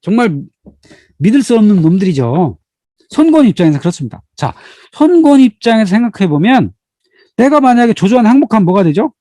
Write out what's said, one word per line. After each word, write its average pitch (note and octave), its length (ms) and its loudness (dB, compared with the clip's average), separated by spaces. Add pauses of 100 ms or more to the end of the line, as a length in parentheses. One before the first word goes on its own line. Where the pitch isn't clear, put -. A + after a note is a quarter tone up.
정말 G3 400 -2 (760)
믿을 A3 240 0
수 A#3+ 160 0
없는 G#3 240 2
놈들이죠. D#3+ 760 -2 (520)
손권 D#4 380 2
입장에서 D#3 320 0
그렇습니다. D3 420 -8 (140)
자, - 180 -6 (380)
손권 D#4 480 2
입장에서 A3+ 500 0
생각해보면 F#3+ 840 -2 (640)
내가 C#4 240 2
만약에 A#3+ 340 2
조조한테 G#3+ 360 0
항복하면 A#3 360 0
뭐가 F#3 180 0
되죠? F3+ 380 -2